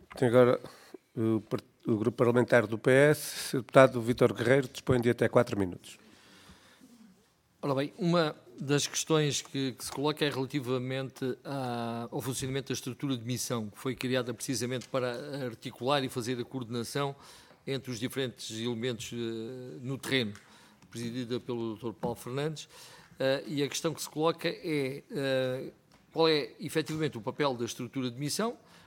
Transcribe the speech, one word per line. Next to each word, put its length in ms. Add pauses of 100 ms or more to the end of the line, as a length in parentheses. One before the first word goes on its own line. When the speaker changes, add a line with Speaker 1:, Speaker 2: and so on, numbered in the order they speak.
(160)
Speaker 1:
Tem 100
agora 320 (560)
o 280
part-, 220 (220)
o 120
grupo 180
parlamentar 500
do 120
P 120
S. 600
Senhor 100
deputado 400
Vítor 320
Guerreiro, 400
dispõe 260
de 120
até 180
quatro 300
minutos. 400 (1600)
Speaker 2:
Ora 140
bem, 240
uma 360 (260)
das 260
questões 560
que, 300
que 120
se 60
coloca 340
é 40
relativamente 1160
à, 640
ao 100
funcionamento 480
da 60
estrutura 420
de 80
missão, 440
que 100
foi 160
criada 400
precisamente 540
para 280 (280)
articular 600
e 40
fazer 320
a 40
coordenação 720 (520)
entre 240
os 80
diferentes 520
elementos, 600
eh, 680
no 160
terreno, 380 (560)
presidida 500
pelo 300
doutor 240
Paulo 220
Fernandes. 520 (500)
Eh, 280
e 160
a 60
questão 260
que 80
se 60
coloca 400
é, 640
eh, 600 (420)
qual 160
é 220 (100)
efetivamente 560
o 40
papel 340
da 100
estrutura 460
de 80
missão. 380 (300)